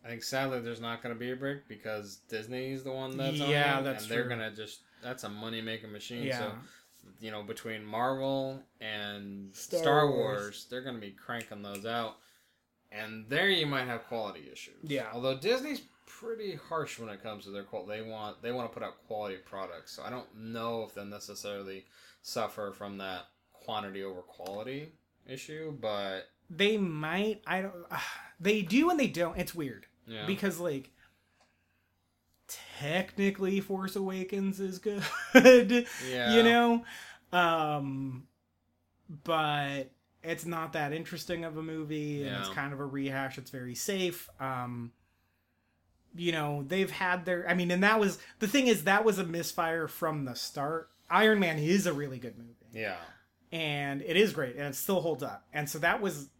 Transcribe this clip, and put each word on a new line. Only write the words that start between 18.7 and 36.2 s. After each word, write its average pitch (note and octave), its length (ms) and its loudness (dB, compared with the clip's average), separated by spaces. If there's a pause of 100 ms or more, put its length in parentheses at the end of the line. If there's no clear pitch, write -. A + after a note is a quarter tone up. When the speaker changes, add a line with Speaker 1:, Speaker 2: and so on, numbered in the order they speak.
Speaker 1:
out - 240 -10
quality G#2+ 300 -6
products. F#2 560 -10
So - 100 -14
I G#2+ 80 -8
don't B2+ 240 -10
know A2+ 500 -4
if G#2 100 -12
they'll G2+ 100 -10
necessarily G2+ 800 -10 (380)
suffer G#2 500 -4
from G2+ 260 -10
that F#2 280 -8 (260)
quantity G2 500 -6
over F#2 200 -8
quality A#2 720 -8 (340)
issue, D3+ 540 -10
but G2+ 420 -2 (260)
Speaker 2:
They G3+ 300 2
might. F#3 680 0
I F3+ 160 0
don't. F#3+ 120 -6 (160)
<sighs> - 520 -8
They G#3 200 4
do B3 280 4
and E4+ 80 4
they C4 100 4
don't. E3 300 0
It's F3+ 160 -4
weird. C3 300 -6 (220)
Speaker 1:
Yeah. A2 200 -8
Speaker 2:
Because, F#3+ 320 0
like, D3 320 -4 (1900)
technically F#3+ 840 0
Force F#3+ 360 -2
Awakens F#3+ 640 -2
is F#3 180 -4
good, G3+ 260 -2 (300)
<laughs> A#3+ 520 12 (220)
Speaker 1:
Yeah. B3 260 4